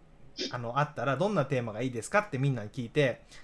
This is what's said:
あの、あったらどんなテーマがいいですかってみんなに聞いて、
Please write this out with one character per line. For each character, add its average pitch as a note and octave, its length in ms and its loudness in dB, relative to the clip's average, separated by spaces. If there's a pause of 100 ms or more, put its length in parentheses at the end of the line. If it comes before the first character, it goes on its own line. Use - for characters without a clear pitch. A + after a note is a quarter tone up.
(520)
あ B2 60 -4
の、 A#2+ 200 -2
あ C#3+ 40 6
っ D3 120 -2
た A#2 100 -4
ら C3+ 120 2
ど F3 120 2
ん G#3+ 60 0
な D3+ 100 4
テ C3 160 0
ー - 40 2
マ A2+ 80 -4
が G#2+ 100 -4
い C3 60 0
い - 20 -4
で A#2+ 100 -4
す - 80 -6
か G#3 120 4
っ - 100 0
て C3 80 -4
み C3+ 100 2
ん C3+ 60 4
な A2+ 80 -4
に G#2+ 80 -10
聞 A#2+ 160 -6
い - 20 -8
て、 C3+ 340 2 (220)